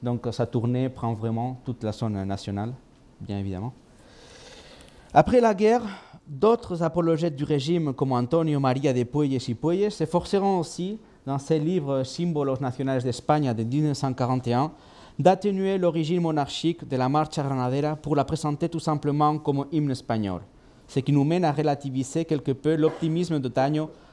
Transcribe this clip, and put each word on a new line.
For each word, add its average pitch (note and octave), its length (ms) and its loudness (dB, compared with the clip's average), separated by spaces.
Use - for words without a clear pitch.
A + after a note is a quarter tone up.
Donc A#2+ 300 -4
sa A#2 120 -2
tournée B2 460 -2
prend A#2+ 240 -4
vraiment A2+ 500 -4
toute - 180 -8
la G#2+ 100 -2
zone G#2 320 -4
nationale, G2+ 500 -6
bien G2+ 180 -6
évidemment. G2 340 -6
Après G3+ 260 6
la A3+ 140 4
guerre, G#3+ 280 4
d'autres F3 560 0
apologètes E3 520 2
du C#3 100 -4
régime D3+ 500 0
comme C#3 180 0
Antonio C#3+ 480 2
María C3+ 320 2
de B2 120 2
Puelles C#3+ 280 0
y B2 220 -2
Puelles F3+ 360 0
s'efforceront F#3+ 680 0
aussi, F3+ 400 -6
dans C#3 140 -2
ses D#3 200 0
livres D3 440 0
Símbolos C#3+ 580 -2
Nacionales C3 420 -2
de B2+ 60 0
España C#3 460 2
de A2+ 100 -2
mille C3+ 200 0
neuf D3 120 0
cent C3+ 160 -2
quarante B2+ 340 0
et A#2 60 0
un, C3+ 180 2
d'atténuer F#3+ 600 2
l'origine E3+ 420 0
monarchique D#3+ 680 -2
de C3 100 -4
la B2+ 120 2
marcha D3+ 340 0
granadera C3+ 540 0
pour D3+ 180 -2
la C#3 100 4
présenter D3+ 440 -2
tout E3 120 -4
simplement D3+ 580 2
comme C#3 340 0
hymne D3+ 200 0
espagnol, G#2+ 500 -2
ce - 120 -2
qui B2+ 120 0
nous C#3+ 120 6
mène E3+ 200 2
à D3+ 80 2
relativiser C#3+ 720 -2
quelque D3 280 -2
peu D3+ 220 0
l'optimisme D#3+ 640 0
d'Otaño C#3 520 0